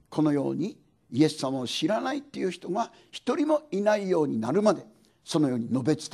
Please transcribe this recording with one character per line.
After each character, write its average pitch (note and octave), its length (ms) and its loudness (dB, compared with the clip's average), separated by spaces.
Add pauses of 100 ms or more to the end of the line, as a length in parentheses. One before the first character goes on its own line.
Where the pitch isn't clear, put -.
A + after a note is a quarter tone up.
こ - 140 -2
の D3+ 100 4
よ C#3 180 0
う C3+ 40 -4
に D3+ 240 -4 (320)
イ B2+ 140 4
エ D#3 40 4
ス D3+ 100 -4
様 C3+ 220 -4
を B2 60 -4
知 D3+ 220 -2
ら A3 120 0
な C4 140 -4
い C#4+ 40 -6
っ - 40 -8
て - 180 -12
い G3 40 -2
う F#3 60 0
人 - 200 -12
が A3+ 200 -4 (200)
一 - 260 -2
人 D4+ 100 2
も D4+ 240 2
い G3 120 -2
な G#3+ 160 4
い G3 100 -4
よ F3 140 2
う C#3+ 60 2
に B2 120 -2
な A2+ 100 -4
る F#3+ 120 4
ま G#3+ 100 6
で、 - 140 -4 (380)
そ - 140 -2
の D3+ 100 4
よ B2+ 80 0
う - 20 -2
に A2+ 100 -4
述 B2+ 140 0
べ D3+ 120 2
伝 D3+ 200 -8